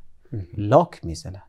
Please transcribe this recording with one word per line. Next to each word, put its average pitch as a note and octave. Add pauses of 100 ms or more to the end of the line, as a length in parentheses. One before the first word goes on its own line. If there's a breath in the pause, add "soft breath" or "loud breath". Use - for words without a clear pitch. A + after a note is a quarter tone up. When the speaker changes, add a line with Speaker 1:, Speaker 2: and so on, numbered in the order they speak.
(320)
Speaker 1:
مهم. G2+ (100)
Speaker 2:
لاک B2+
می‌زنه E2+